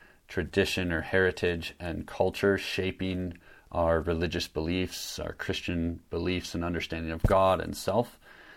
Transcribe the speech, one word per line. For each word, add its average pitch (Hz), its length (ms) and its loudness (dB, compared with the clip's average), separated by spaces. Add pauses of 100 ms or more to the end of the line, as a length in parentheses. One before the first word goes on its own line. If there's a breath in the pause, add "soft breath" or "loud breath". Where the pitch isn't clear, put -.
(280 soft breath)
tradition 90 640 0
or 82 100 0
heritage, 90 800 0
and 85 280 -6
culture 95 500 2
shaping 92 800 -4 (340 soft breath)
our 82 300 4
religious 82 460 0
beliefs, 87 720 -2
our 82 140 -6
Christian 85 680 -4 (100)
beliefs 85 460 -4
and 85 100 -2
understanding 82 460 -4
of 80 100 -6
God 95 400 6
and 80 160 -6
self, 113 400 0 (400 loud breath)